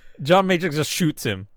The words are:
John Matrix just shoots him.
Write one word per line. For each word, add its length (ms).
John 260
Matrix 280
just 160
shoots 320
him. 340